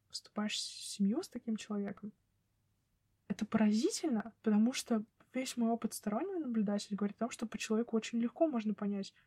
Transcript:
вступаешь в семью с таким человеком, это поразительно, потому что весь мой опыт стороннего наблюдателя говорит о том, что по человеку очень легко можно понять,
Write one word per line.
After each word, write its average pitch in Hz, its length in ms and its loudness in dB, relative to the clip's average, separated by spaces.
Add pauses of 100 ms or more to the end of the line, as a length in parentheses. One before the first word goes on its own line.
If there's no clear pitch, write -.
(100)
вступаешь - 460 -4
в - 40 -2 (240)
семью 208 380 2
с - 60 -8
таким 233 280 -4
человеком, 202 560 -6 (1160)
это 208 180 -2
поразительно, 220 840 2 (100)
потому 220 300 6
что 220 320 -2 (300)
весь 254 220 -4
мой 233 140 2
опыт 226 240 -2
стороннего 339 460 -2
наблюдателя 208 560 0
говорит 202 220 -2
о - 20 -20
том, 240 100 -2
что - 160 -6
по 214 120 -10
человеку 226 380 0
очень 226 240 0
легко 240 280 2
можно 214 260 0
понять, 202 400 -4 (120)